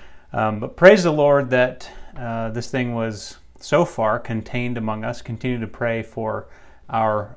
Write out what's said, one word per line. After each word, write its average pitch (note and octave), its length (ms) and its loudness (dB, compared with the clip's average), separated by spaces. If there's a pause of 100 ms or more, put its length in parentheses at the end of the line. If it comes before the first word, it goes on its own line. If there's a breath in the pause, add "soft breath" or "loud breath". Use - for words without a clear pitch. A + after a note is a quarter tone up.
(320 soft breath)
Um, G#2+ 280 0
but - 160 -8
praise F#3 260 10
the E3+ 100 2
Lord C#3+ 380 4
that, B2+ 360 0 (300 loud breath)
uh, A2+ 320 -4
this A#2 220 -6
thing B2 240 -2
was A2+ 420 -6 (240)
so D#3+ 240 2
far A2 340 0
contained A#2+ 600 -4
among A2 260 -4
us. A#2+ 160 -6
Continue A#2+ 400 -4
to A2+ 60 -6
pray A2+ 360 -4
for G#2+ 460 -6 (400 soft breath)
our, G#2+ 480 0